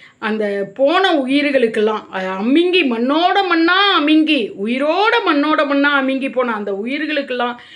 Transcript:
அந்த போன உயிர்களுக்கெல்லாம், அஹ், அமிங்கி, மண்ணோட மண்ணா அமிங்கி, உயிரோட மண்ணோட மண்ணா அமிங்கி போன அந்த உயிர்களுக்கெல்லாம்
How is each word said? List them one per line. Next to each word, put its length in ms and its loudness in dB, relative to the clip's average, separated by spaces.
அந்த 560 -4
போன 380 2
உயிர்களுக்கெல்லாம், 1000 0
அஹ், 280 -6
அமிங்கி, 440 2
மண்ணோட 640 0
மண்ணா 520 2
அமிங்கி, 520 2
உயிரோட 500 0
மண்ணோட 400 2
மண்ணா 340 2
அமிங்கி 320 -2
போன 200 -2
அந்த 200 -6
உயிர்களுக்கெல்லாம் 840 -4